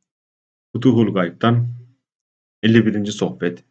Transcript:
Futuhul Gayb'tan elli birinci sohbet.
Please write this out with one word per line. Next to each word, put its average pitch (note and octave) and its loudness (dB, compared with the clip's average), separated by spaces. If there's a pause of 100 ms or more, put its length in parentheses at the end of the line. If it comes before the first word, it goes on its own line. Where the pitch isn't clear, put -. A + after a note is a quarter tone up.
(720)
Futuhul A#2 2
Gayb'tan G2 0 (920)
elli A2+ 4
birinci G#2 -4
sohbet. - -6